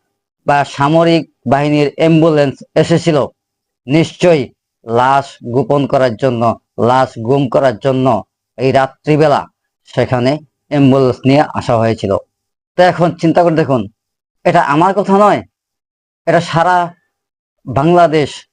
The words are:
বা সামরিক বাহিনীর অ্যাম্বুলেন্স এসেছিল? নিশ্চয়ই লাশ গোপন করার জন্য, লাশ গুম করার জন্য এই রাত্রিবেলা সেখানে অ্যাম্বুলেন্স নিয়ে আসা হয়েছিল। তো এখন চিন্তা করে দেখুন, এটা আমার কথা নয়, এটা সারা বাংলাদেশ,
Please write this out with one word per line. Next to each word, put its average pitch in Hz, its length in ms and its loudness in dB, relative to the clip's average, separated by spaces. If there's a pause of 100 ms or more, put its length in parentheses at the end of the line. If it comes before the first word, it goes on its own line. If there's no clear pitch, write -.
(460)
বা 143 180 0
সামরিক 165 640 0 (160)
বাহিনীর 147 500 0
অ্যাম্বুলেন্স 156 680 2 (100)
এসেছিল? 160 520 0 (600)
নিশ্চয়ই 160 600 0 (380)
লাশ 131 580 0
গোপন 131 420 -2
করার 127 300 -2
জন্য, 117 440 -2 (180)
লাশ 123 400 0
গুম 131 300 -2
করার 131 300 0
জন্য 131 440 -2 (340)
এই 127 160 -2
রাত্রিবেলা 135 760 0 (380)
সেখানে 127 540 -2 (300)
অ্যাম্বুলেন্স 135 480 2 (100)
নিয়ে 143 180 2 (100)
আসা 117 220 -2
হয়েছিল। 110 400 -2 (600)
তো 175 60 4
এখন 175 340 0
চিন্তা 165 260 0
করে 170 120 2
দেখুন, 135 340 -2 (560)
এটা 175 180 2
আমার 170 320 0
কথা 196 240 0
নয়, 190 240 2 (840)
এটা 160 140 2
সারা 170 540 -2 (720)
বাংলাদেশ, 156 640 2 (220)